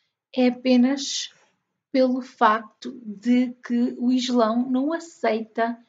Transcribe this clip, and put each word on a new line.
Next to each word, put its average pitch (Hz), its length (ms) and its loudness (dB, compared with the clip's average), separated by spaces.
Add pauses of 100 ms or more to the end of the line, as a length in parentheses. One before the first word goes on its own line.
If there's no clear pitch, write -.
(340)
é 247 140 2
apenas 254 800 0 (640)
pelo 262 300 2
facto 226 800 -2
de 247 580 0
que 240 360 -2
o 240 120 0
Islão 247 600 0
não 269 240 -2
aceita 233 840 -4 (100)